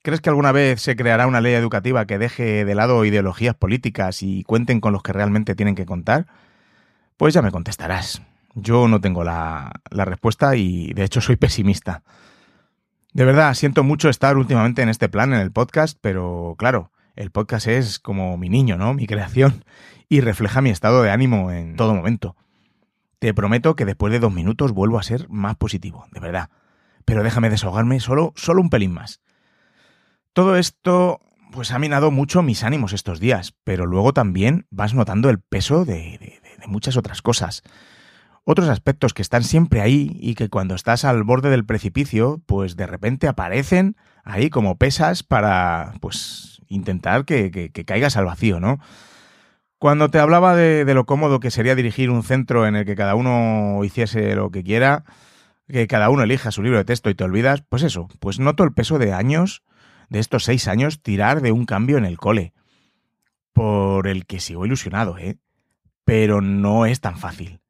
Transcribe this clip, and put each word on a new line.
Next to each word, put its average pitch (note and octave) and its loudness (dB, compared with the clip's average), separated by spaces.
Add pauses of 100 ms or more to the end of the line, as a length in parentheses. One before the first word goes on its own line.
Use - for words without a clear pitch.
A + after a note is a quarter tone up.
¿Crees D#3 -4
que F3 0
alguna C#3+ 4
vez C3+ 2
se C3 -2
creará A#2 2
una B2 2
ley A#2+ 2
educativa A#2 0
que G2+ -4
deje G#2+ -2
de G2+ -2
lado A#2 4
ideologías G#2 0
políticas G2+ -2
y F#2+ -6
cuenten A#2 0
con G#2 0
los F#2+ -4
que - -6
realmente G#2 -2
tienen G2+ 0
que F#2 -6
contar? F#2 -2 (920)
Pues D3+ 2
ya E3+ 4
me G2 0
contestarás. F2+ -8 (340)
Yo A#2 2
no G#2+ 4
tengo F2 -2
la, E2 -6 (180)
la F#2+ -2
respuesta A2+ 0
y, F2+ -2
de G2 -2
hecho, G2 0
soy A#2+ 2
pesimista. G2 0 (1080)
De B2+ 2
verdad, C#3 6
siento C#3+ 2
mucho D3+ 2
estar C3+ 2
últimamente A#2+ 2
en A#2 2
este A2+ 0
plan, A#2 0
en A2 2
el F#2 -4
podcast, D#3 -2
pero, F2 -6
claro, A2 0 (240)
el G2 -12
podcast G#2+ -4
es A2+ -2
como F#2+ -6
mi F2+ -6
niño, A2 2
¿no? A2 -2
Mi C3 -4
creación, G#2+ 0 (420)
y C#3+ 4
refleja A2 0
mi C3+ 4
estado A2+ 4
de G2+ 4
ánimo G#2+ 2
en E2 -8
todo A2 2
momento. G2 -4 (840)
Te A2 0
prometo A#2 2
que C3 -2
después G2+ -2
de A#2+ 0
dos A2+ 2
minutos G#2+ 0
vuelvo G#2 0
a G2 -2
ser A2+ -6
más G#2 -4
positivo, - -8
de F2+ -18
verdad. F2 -8 (540)
Pero A2 0
déjame A2+ 0
desahogarme G#2+ 0
solo, C#3+ 0
solo F3+ 2
un E3+ 0
pelín G2 0
más. - -14 (1120)
Todo F#3 4
esto, F3+ 0 (320)
pues, A#2+ -10
ha B2+ -2
minado D3 2
mucho C#3+ 2
mis A#2+ 0
ánimos A2+ -2
estos F2 -6
días, G2+ -2
pero F2+ -2
luego G2 2
también A#2 0
vas G#2 -4
notando A2+ 2
el G#2 2
peso C#3+ 0
de, G#2 -4
de, E2 -16
de, - -20
de - -20
muchas G#2+ -4
otras - -6
cosas. G2+ -4 (840)
Otros E3 2
aspectos C3+ 0
que - -10
están A#2+ 0
siempre D#3 2
ahí C#3+ 2
y A#2 -6
que G#2+ -4
cuando F#2+ -2
estás A#2 -2
al A#2+ 2
borde C3 2
del B2 2
precipicio, A#2 -2
pues, F#2+ -2
de F2+ -6
repente G#2+ -4
aparecen C#3 0 (260)
ahí G#2+ -2
como G#2 0
pesas D#3 0
para, F#2 0
pues, - -12
intentar F#2+ -2
que, G#2+ 0
que, E2+ -10
que E2+ -12
caigas B2 0
al G2 2
vacío, F2 -2
¿no? B2 -2 (960)
Cuando D3+ 4
te D#3+ 4
hablaba F3 6
de, D#3 4
de C#3 2
lo B2+ 4
cómodo C#3+ 2
que A#2 -4
sería A#2+ 0
dirigir B2+ 0
un A#2+ 0
centro B2 0
en G#2 0
el G#2 -2
que G2+ -6
cada G2+ 0
uno A2 0
hiciese G#2 -2
lo G2 -2
que F#2 -8
quiera, C3 0 (600)
que A#2+ -2
cada G#2+ 2
uno C#3 4
elija A2+ -2
su G2 -6
libro A#2+ 2
de F#2+ 0
texto A#2 -2
y F#2+ -2
te - -4
olvidas, A#2+ 0
pues B2+ -2
eso, F#2+ -4 (120)
pues G2 -6
noto D3 2
el D3 2
peso C#3+ 0
de G#2 2
años, D3+ -2 (460)
de G#2+ -4
estos A2+ -2
seis B2 0
años, C3+ -2
tirar A2 0
de A#2+ 2
un A#2 0
cambio A2+ 0
en A2 0
el F2 -6
cole, G2 -2 (1000)
por G2 0
el F#2+ -6
que F#2+ -12
sigo F2 -10
ilusionado, G#2 -4
¿eh? F2 -10 (640)
Pero G#2+ 2
no G2+ 2
es B2 -2
tan F2+ -8
fácil. F2 -14